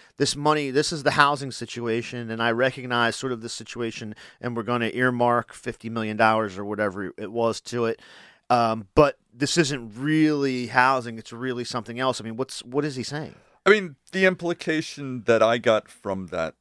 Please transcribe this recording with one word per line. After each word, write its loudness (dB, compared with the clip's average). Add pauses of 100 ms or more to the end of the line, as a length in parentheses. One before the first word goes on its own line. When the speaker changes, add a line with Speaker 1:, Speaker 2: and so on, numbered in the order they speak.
(180)
Speaker 1:
this 0
money, 2
this 2
is -6
the 4
housing 2
situation, -6
and -4
I 2
recognize 0
sort -6
of -6
this -10
situation, -8 (260)
and -6
we're -4
gonna 0
earmark 2
fifty -10
million -4
dollars 4
or -8
whatever -2
it -10
was 0
to -4
it, -2 (520)
um, 2
but 6 (160)
this -2
isn't -2
really 2
housing, 2
it's -14
really -6
something -6
else. 0
I -12
mean, -8
what's, -8
what -2
is -6
he -6
saying? -8 (320)
Speaker 2:
I 6
mean, 0 (160)
the 2
implication -2
that 4
I 6
got 2
from -6
that -4